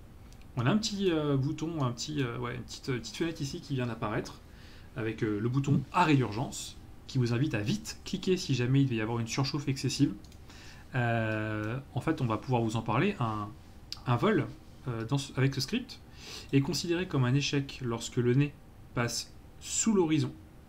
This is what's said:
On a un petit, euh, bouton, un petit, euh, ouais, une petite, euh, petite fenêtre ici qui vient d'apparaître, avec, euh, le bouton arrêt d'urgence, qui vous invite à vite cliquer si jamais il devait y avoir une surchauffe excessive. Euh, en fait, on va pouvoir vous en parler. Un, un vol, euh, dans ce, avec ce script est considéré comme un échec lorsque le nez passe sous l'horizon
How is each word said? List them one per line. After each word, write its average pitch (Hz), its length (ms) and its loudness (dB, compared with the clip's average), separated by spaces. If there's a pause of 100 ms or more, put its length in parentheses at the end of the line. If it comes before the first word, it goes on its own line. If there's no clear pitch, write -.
(560)
On 117 80 0
a 147 60 6
un 214 80 4
petit, 202 320 0
euh, 147 260 2
bouton, 151 460 -2
un 120 100 0
petit, 147 300 -4
euh, 117 160 -2
ouais, 123 180 -4
une 120 60 -8
petite, - 260 -10
euh, 123 100 -2
petite - 180 -10
fenêtre 165 260 -2
ici - 180 -6
qui - 140 -6
vient 123 120 0
d'apparaître, 113 540 -4 (560)
avec, 110 260 -2
euh, 107 160 2
le 117 120 0
bouton 139 320 4 (100)
arrêt 170 220 6
d'urgence, 127 640 0 (280)
qui - 120 -2
vous 120 160 4
invite 139 200 2
à 104 60 0
vite 151 460 -4
cliquer 185 320 0
si - 160 -2
jamais 123 260 4
il 139 40 6
devait 120 120 2
y 110 60 2
avoir 117 160 0
une 113 80 0
surchauffe 135 420 -2
excessive. 135 460 2 (800)
Euh, 110 840 0 (160)
en 127 60 0
fait, 160 220 0
on 123 40 4
va 110 120 2
pouvoir 123 240 2
vous 113 140 0
en 110 60 0
parler. 160 380 2
Un, 107 280 -2 (580)
un 120 100 4
vol, 165 300 4 (420)
euh, 113 160 -4
dans 143 140 0
ce, - 180 -4
avec 135 180 4
ce 131 60 -2
script - 400 -4 (520)
est 139 80 6
considéré 170 460 0
comme 135 180 2
un 123 100 4
échec 143 480 0
lorsque 117 340 -4
le 123 180 6
nez 143 200 4 (400)
passe - 380 -2 (280)
sous - 340 2
l'horizon 156 380 4 (360)